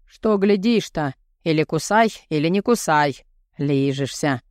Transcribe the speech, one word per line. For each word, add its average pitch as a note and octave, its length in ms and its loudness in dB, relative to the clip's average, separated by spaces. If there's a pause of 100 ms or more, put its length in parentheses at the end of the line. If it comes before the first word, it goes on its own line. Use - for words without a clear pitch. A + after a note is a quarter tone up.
Что G#3+ 320 -2
глядишь-то? G3 760 0 (300)
Или D#3 220 2
кусай, G#3 460 0 (200)
или D#3 180 0
не G3 140 0
кусай! D3+ 640 0 (320)
Лижешься! C#3 840 -2 (100)